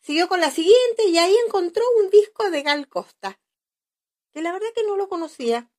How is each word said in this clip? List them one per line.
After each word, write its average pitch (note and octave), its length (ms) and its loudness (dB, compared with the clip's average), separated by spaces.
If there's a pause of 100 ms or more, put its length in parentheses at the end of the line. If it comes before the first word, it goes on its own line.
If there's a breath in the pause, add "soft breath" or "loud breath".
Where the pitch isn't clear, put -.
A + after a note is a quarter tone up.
Siguió E4 260 -2
con F4+ 120 -2
la D4+ 120 0
siguiente A4+ 560 2
y E4 100 2
ahí F4+ 180 2 (100)
encontró F#4+ 380 -2 (160)
un G4 100 0
disco G#4 400 2
de D4 140 -4
Gal D4 240 -4
Costa, - 520 -12 (920)
que D4+ 100 -12
la E4+ 100 -4
verdad G#4 220 -4
que A#4 100 -2
no G#4 120 -2
lo G4 140 -4
conocía. B3 680 -6